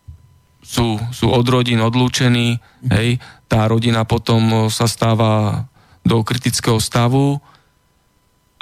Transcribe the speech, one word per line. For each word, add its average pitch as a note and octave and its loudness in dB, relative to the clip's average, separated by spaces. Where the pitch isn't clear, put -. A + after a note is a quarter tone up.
sú, A#2+ -2
sú - -4
od A#2+ 2
rodín B2 2
odlúčení, A#2+ 0
hej. A#2+ 0
Tá A2 2
rodina A2+ 0
potom, A2+ 0
e, - -4
sa A#2 -2
stáva A2 0
do A2+ 2
kritického A#2+ -2
stavu. C3+ 0